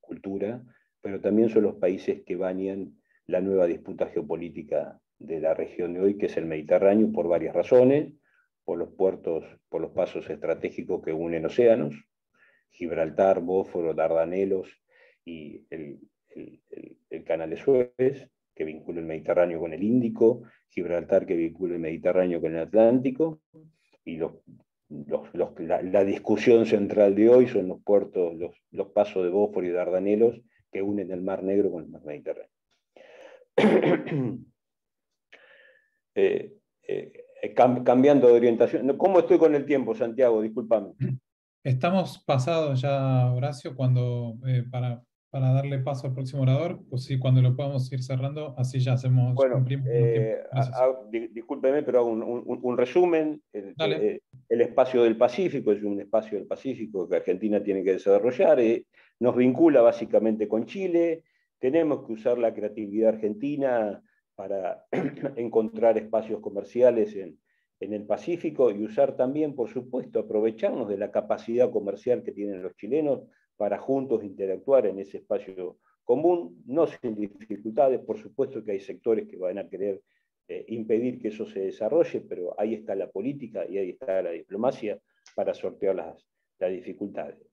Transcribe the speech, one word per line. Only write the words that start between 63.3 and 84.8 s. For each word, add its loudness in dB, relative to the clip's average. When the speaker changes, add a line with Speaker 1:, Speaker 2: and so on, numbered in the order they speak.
Speaker 1:
para -8
<clears throat> -6
encontrar 0
espacios -4
comerciales 0
en, -14
en -8
el -8
Pacífico -2
y -4
usar 0
también, -2
por -4
supuesto, -6
aprovecharnos -2
de -4
la -4
capacidad 0
comercial -4
que -12
tienen -8
los -12
chilenos -2
para -2
juntos -2
interactuar 0
en -2
ese -12
espacio -8
común, 0
no 0
sin -6
dificultades. -2
Por -6
supuesto -8
que -8
hay -4
sectores -2
que -18
van -6
a -10
querer, -6
eh, -12
impedir -2
que -6
eso -8
se -10
desarrolle, -2
pero -10
ahí -2
está -8
la -6
política -8
y -6
ahí -4
está -4
la -4
diplomacia -6